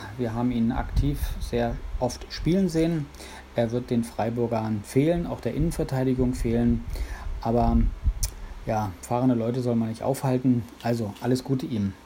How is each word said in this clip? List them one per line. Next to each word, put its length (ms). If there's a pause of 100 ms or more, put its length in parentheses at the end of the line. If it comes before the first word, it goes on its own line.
(180)
Wir 160
haben 180
ihn 200
aktiv 480 (220)
sehr 340 (240)
oft 300
spielen 400
sehen. 360 (520)
Er 140
wird 180
den 160
Freiburgern 800
fehlen, 420
auch 140
der 140
Innenverteidigung 800
fehlen. 500 (560)
Aber 360 (880)
ja, 260 (100)
fahrende 320
Leute 280
soll 140
man 140
nicht 140
aufhalten. 600 (200)
Also 380
alles 220
Gute 220
ihm. 280 (120)